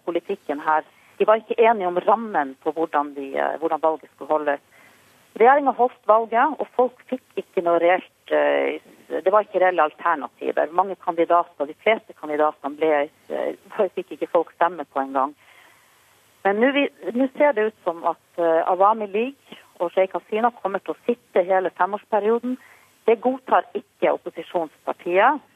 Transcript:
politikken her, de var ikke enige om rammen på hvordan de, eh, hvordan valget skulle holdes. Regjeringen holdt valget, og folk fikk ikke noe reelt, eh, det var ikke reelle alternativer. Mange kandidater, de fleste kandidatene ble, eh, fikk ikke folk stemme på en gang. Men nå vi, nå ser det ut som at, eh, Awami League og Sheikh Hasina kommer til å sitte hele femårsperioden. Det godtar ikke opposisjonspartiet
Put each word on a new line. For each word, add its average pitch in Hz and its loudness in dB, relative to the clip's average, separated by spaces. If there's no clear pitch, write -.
politikken 170 -6
her, 156 0
de 202 0
var 214 4
ikke 226 -6
enige 220 4
om 175 -2
rammen 180 -2
på 160 -2
hvordan 147 -4
de, 139 -10
eh, 143 -2
hvordan 156 -4
valget 160 -2
skulle 139 -16
holdes. 147 -2
Regjeringen 262 4
holdt - -2
valget, 226 2
og 208 -4
folk 247 0
fikk 254 -8
ikke 190 -4
noe 170 2
reelt, - 0
eh, 143 0
det 156 -2
var 208 2
ikke 180 -2
reelle 180 2
alternativer. 147 -2
Mange 185 -2
kandidater, 170 -2
de 156 -16
fleste 214 -2
kandidatene 151 -4
ble, 156 0
eh, 143 -6
fikk 175 -10
ikke 156 -8
folk 165 0
stemme 170 -2
på - -6
en 135 -6
gang. 139 -2
Men 202 0
nå 269 4
vi, 277 0
nå 254 0
ser 294 4
det 214 0
ut - -16
som 170 -6
at, - -4
eh, 165 2
Awami 208 2
League 226 -6
og 175 -4
Sheikh 190 0
Hasina 220 -2
kommer 196 -6
til 156 -8
å - -16
sitte - -2
hele 190 0
femårsperioden. 214 -2
Det 220 2
godtar 240 0
ikke - -2
opposisjonspartiet 175 -2